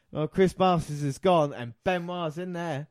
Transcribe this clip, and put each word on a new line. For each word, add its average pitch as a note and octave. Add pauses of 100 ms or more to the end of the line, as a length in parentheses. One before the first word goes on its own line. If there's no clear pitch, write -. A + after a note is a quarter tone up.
(120)
Well, D3+
Chris F#3
Masters E3
is C#3+
gone, D#3+
and A#2+ (100)
Benoit's F3
in F3+
there. E3